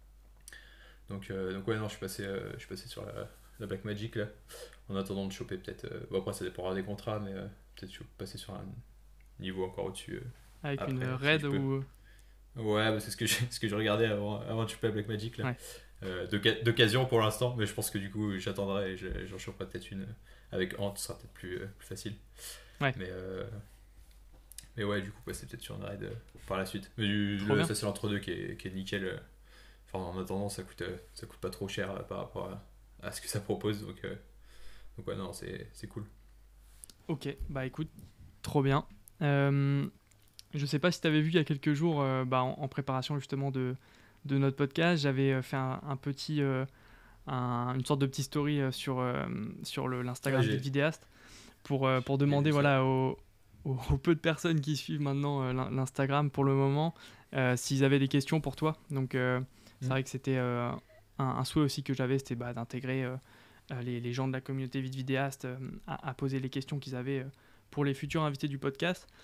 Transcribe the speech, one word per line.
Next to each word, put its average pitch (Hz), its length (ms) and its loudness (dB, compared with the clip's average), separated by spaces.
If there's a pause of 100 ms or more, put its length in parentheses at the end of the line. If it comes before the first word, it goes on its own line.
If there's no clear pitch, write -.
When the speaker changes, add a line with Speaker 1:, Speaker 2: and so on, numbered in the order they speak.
(1080)
Speaker 1:
Donc, 98 220 -8
euh, 95 220 -2
donc 98 140 -6
ouais, 110 100 2
non, 110 80 -2
je 101 60 -4
suis - 100 -12
passé, 98 240 -6
euh, 98 300 -6
je - 60 -10
suis - 80 -18
passé 98 200 -10
sur 101 160 -10
la, 104 240 -8 (300)
la 107 80 -8
Blackmagic, 101 500 -6
là, 104 100 -2 (640)
en 98 80 -6
attendant 98 300 -2
de 95 60 -6
choper 92 260 -8
peut-être, - 280 -12
euh, - 240 -10
bon, 95 100 0
après, 98 120 -4
ça 95 120 -6
dépendra 92 300 -4
des 95 100 -2
contrats, 104 340 -4
mais, 98 140 -6
euh, 95 140 -6 (300)
peut-être 95 160 -14
cho-, - 120 -14 (120)
passer 95 220 -10
sur - 160 -10
un 98 100 -10 (760)
niveau 92 240 -2
encore 92 220 -4
au-dessus, 95 300 -8
euh, - 40 -8 (420)
Speaker 2:
Avec 139 180 -4
Speaker 1:
après, 139 140 -2
Speaker 2:
une 127 60 -2
Speaker 1:
si 127 60 -2 (200)
Speaker 2:
Red 151 160 6
Speaker 1:
je 147 60 0
peux. 139 100 2
Speaker 2:
ou 135 260 0 (720)
Speaker 1:
Ouais, 107 340 4
bah, 107 100 2
c'est 104 100 -8
ce - 60 -8
que 117 100 0
j'ai, - 80 4 (100)
<laughs> 120 60 -4
ce - 80 -8
que 110 100 0
je 101 60 0
regardais 110 320 4
avant, 104 340 0
avant 113 240 -2
de 104 60 -4
choper - 160 -2
la 104 60 2
Blackmagic, 107 460 -4
là. 117 80 -2
Speaker 2:
Ouais. 120 100 -2 (480)
Speaker 1:
Euh, 92 240 -4
d'oc-, 104 360 2
d'occasion 117 420 6
pour 117 140 6
l'instant, 123 380 2
mais 107 80 2
je - 80 -4
pense - 160 -2
que 107 80 -2
du 98 120 -6
coup, 104 280 -2
j'attendrai 98 540 -2
et 92 40 -6
je, 95 300 -6
j'en 95 120 -10
choperai 95 300 -8
peut-être - 220 -10
une 98 160 -6 (440)
avec 95 280 0
Ant, 98 180 -2
ce - 100 -8
sera - 120 -8
peut-être - 140 -18
plus, 90 240 -8
euh, 98 100 -6 (120)
plus - 80 -20
facile. 101 280 -8 (640)
Speaker 2:
Ouais. 135 160 2
Speaker 1:
Mais, 92 120 -8
euh... 92 360 -8 (1300)
mais 104 80 -2
ouais, 101 180 0
du 95 80 -8
coup, - 140 -14
passer - 220 -8
peut-être - 160 -14
sur 101 140 -10
une 98 80 -8
Red, 101 200 -8
euh, 98 60 -6 (360)
par 95 120 -2
la 95 80 0
suite. 98 300 -8
Mais 110 100 2
du, 101 340 2
Speaker 2:
Trop 101 100 -2
Speaker 1:
le, 104 60 6
Speaker 2:
bien. 160 100 4
Speaker 1:
ça, 110 80 0
c'est 107 120 -2
l'entre-deux 101 320 0
qui 95 120 -6
est, 92 260 -6
qui - 120 -8
est 92 40 -10
nickel, 95 320 -4
euh. 107 120 -4 (800)
Enfin, 92 100 -2
en 90 140 -6
attendant, 95 300 -2
ça 98 140 -8
coûte, - 200 -12
euh, 92 140 -6 (160)
ça - 140 -14
coûte - 120 -18
pas 92 120 -4
trop 95 180 -6
cher, 95 220 -4
euh, 95 100 -6
par 95 180 -6
rapport 95 320 -6 (520)
à, - 40 -8
à - 60 -8
ce - 80 -8
que - 80 -12
ça 104 120 -2
propose, 104 440 -2
donc, 101 200 -12
euh, 95 100 -6 (800)
donc 104 100 -10
ouais, - 100 -4
non, 98 180 -6
c'est, 98 400 -10
c'est - 120 -14
cool. 107 180 -8 (1040)
Speaker 2:
Ok, 143 260 -4 (160)
bah 131 160 -2
écoute, 151 240 -6 (500)
trop - 220 2
bien. 139 240 4 (340)
Euh, 139 640 4 (680)
je 147 100 0
sais 139 140 2
pas 180 120 4
si - 100 -2
t'avais 151 200 6
vu 156 80 4
il 165 60 0
y 175 40 8
a 151 60 6
quelques 147 300 2
jours, 156 260 4
euh, 131 240 2
bah, 127 180 4
en, 127 160 2
en 139 100 -4
préparation 135 500 -2
justement 139 320 -2
de, 127 260 0 (480)
de 139 140 2
notre 135 180 6
podcast, 165 460 4
j'avais, 135 300 6
euh, 131 100 2
fait - 140 -4
un, 131 300 0
un 143 100 -2
petit, 143 440 -2
euh, 135 240 2 (640)
un, 123 480 0
une 131 100 0
sorte 143 160 2
de 139 60 4
petite 135 180 -2
story, 147 360 2
euh, 131 120 2
sur, 131 260 -2
euh, 127 280 0 (360)
sur 135 260 -4
le, 127 120 -2
l'Instagram 123 400 2
Speaker 1:
Ouais, 117 60 6
j'ai 107 100 2
Speaker 2:
des 127 60 -2
vidéastes 139 440 0 (580)
pour, 135 220 2
euh, 131 140 6
pour 139 160 0
Speaker 1:
j'ai 139 80 6
Speaker 2:
demander, 143 240 6
Speaker 1:
vu 151 60 6
ça. 143 80 6
Speaker 2:
voilà, 135 220 6
aux, 131 340 2 (460)
aux, 131 120 0 (140)
aux 143 80 6
peu 170 160 6
de 156 60 -4
personnes 160 420 2
qui 147 140 0
suivent 151 260 -4
maintenant, 143 400 0
euh, 127 100 0
l'in-, 127 180 0
l'Instagram 135 600 2
pour 139 140 4
le 135 100 6
moment, 139 400 4 (400)
euh, 127 220 4
s'ils 135 280 2
avaient 139 140 8
des 135 100 4
questions 147 320 4
pour 139 160 -4
toi. 156 220 0 (120)
Donc, 135 240 0
euh, 127 240 2 (420)
c'est 131 60 -2
Speaker 1:
Mm. 127 40 0
Speaker 2:
vrai 131 140 2
que - 60 -14
c'était, 131 260 0
euh, 123 340 2 (480)
un, 139 60 2
un 131 200 2
souhait 156 200 4
aussi 139 180 0
que 139 120 -2
j'avais, 131 240 2
c'était, 131 180 -4
bah, 120 160 -6
d'intégrer, 127 520 -2
euh, 127 120 -4 (560)
euh, 123 100 -6
les, 120 180 -2
les 120 120 -4
gens 131 160 0
de 131 40 0
la 127 80 -2
communauté 135 400 -4
vite 131 140 -4
vidéaste, 135 500 -2
euh, 127 120 -6 (320)
à, - 220 -6
à 123 40 -6
poser 135 240 0
les 131 120 -2
questions 139 280 -4
qu'ils 131 160 -8
avaient, 131 260 -2
euh, 131 80 -6 (440)
pour 143 120 2
les 139 100 4
futurs 156 280 -2
invités 147 260 0
du 139 100 -4
podcast. 160 500 -2 (160)